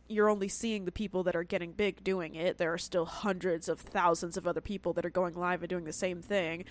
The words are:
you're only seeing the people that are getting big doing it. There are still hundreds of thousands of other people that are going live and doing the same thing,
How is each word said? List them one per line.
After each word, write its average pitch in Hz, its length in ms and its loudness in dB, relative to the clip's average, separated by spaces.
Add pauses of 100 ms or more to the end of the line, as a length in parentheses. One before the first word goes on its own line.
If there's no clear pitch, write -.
you're 214 200 6
only 202 200 2
seeing 214 340 0
the 180 80 -4
people 185 320 -2
that 175 120 2
are 170 100 0
getting 175 260 -4
big 196 320 -2
doing 180 320 -2
it. 165 220 0
There 160 160 0
are 170 40 -2
still 175 280 0
hundreds 175 640 -2
of 160 100 0
thousands 175 560 2
of 175 100 -2
other 170 140 0
people 185 340 -2
that 165 120 -2
are 175 40 -2
going 180 240 0
live 175 300 -2
and 170 60 -4
doing 180 160 -2
the 156 80 -6
same 180 280 0
thing, 170 500 0